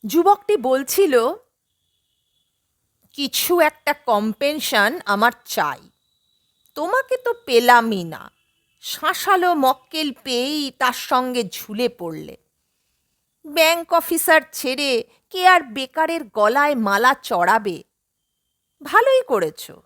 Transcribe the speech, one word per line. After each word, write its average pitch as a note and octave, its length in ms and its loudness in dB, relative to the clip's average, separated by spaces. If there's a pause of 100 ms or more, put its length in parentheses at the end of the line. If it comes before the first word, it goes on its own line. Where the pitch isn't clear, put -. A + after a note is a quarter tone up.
যুবকটি F4 520 2
বলছিল, C4 760 0 (1800)
"কিছু D#4 480 -2
একটা D4+ 340 0
কম্পেনশন A3+ 1120 -2
আমার G#3 260 0 (140)
চাই। D3 340 -4 (960)
তোমাকে B4+ 420 -4
তো A#4+ 160 -6 (120)
পেলামই A#3 580 4
না। D#3+ 280 -14 (500)
শাঁসালো F4+ 720 0
মক্কেল C#4+ 600 -2 (100)
পেয়েই C4+ 480 -4
তার B3 220 -2
সঙ্গে B3+ 500 -2
ঝুলে G#3+ 460 -6
পড়লে। D#3 480 -12 (1080)
ব্যাংক E4 460 0
অফিসার E4 480 2 (100)
ছেড়ে C4 520 -4 (260)
কে F#4 180 0
আর F4+ 140 6
বেকারের D4 600 -4
গলায় B3 520 0
মালা A3 380 2
চড়াবে? F#3+ 680 0 (1000)
ভালোই B4+ 440 2
করেছ। F3 440 -4 (140)